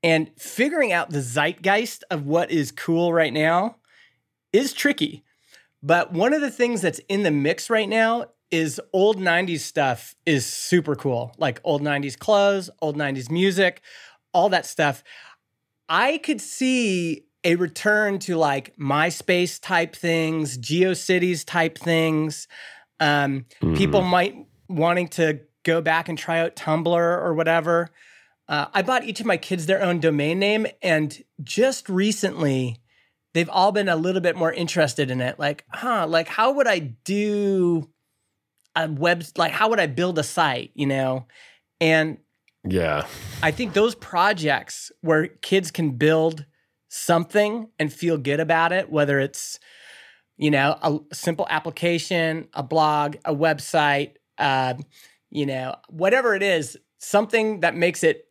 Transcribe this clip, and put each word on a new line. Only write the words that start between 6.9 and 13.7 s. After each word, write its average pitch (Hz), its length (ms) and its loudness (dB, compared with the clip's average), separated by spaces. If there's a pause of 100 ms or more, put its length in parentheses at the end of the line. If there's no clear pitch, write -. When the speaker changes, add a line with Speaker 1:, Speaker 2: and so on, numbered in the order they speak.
Speaker 1:
in 196 160 -2
the 165 80 2
mix 147 380 -2
right 220 180 0
now 226 380 0 (280)
is 160 260 -2 (140)
old 196 260 2
nineties 175 460 0
stuff 131 500 -2 (120)
is 139 180 2
super - 500 0
cool. 123 440 -4
Like, 160 240 -2
old 147 180 0
nineties 143 340 -2
clothes, 202 540 2 (120)
old 151 140 -2
nineties 135 360 -4
music, 185 500 2 (500)